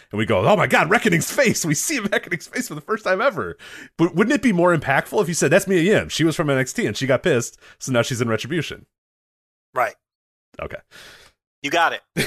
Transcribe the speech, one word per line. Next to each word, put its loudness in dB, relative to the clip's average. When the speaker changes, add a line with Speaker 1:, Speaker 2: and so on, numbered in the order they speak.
Speaker 1:
and -8
we 0
go, 2
"Oh 6
my 2
God, 2
Reckoning's 2
face!" 0
We 0
see -4
<laughs> -4
Reckoning's -6
face -8
for -10
the -12
first -6
time 0
ever. -4
But 2
wouldn't 2
it 0
be 2
more 4
impactful 0
if -2
you -4
said, 0
"That's 4
Mia 2
Yim. 2
She -2
was 2
from 0
N 2
X -2
T -4
and -2
she -6
got 2
pissed, 0
so -6
now 4
she's -4
in -2
Retribution"? -4
Speaker 2:
Right. -2
Speaker 1:
Okay. -10
Speaker 2:
You -6
got 2
it. -8